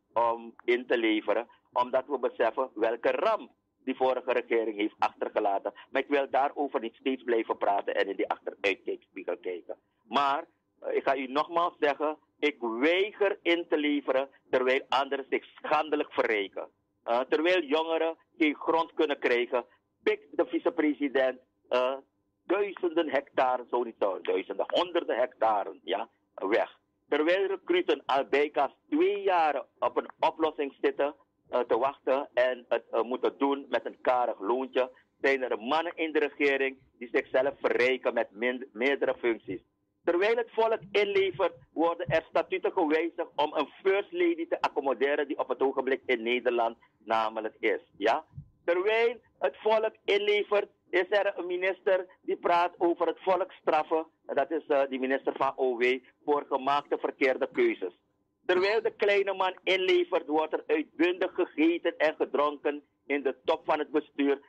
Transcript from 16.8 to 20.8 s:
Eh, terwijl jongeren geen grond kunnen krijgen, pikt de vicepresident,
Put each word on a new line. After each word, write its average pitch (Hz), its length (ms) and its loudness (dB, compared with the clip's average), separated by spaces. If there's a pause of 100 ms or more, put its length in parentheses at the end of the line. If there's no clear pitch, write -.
Eh, 117 160 0
terwijl 165 420 2
jongeren 160 540 -2 (220)
geen 151 160 2
grond 165 400 -2
kunnen 147 240 0
krijgen, 123 460 0 (380)
pikt 208 340 -4
de 170 100 0
vicepresident, 143 920 0 (280)